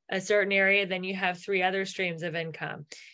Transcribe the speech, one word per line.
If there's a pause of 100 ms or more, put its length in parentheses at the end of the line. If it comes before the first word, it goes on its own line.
a
certain
area,
then
you
have
three
other
streams
of
income. (280)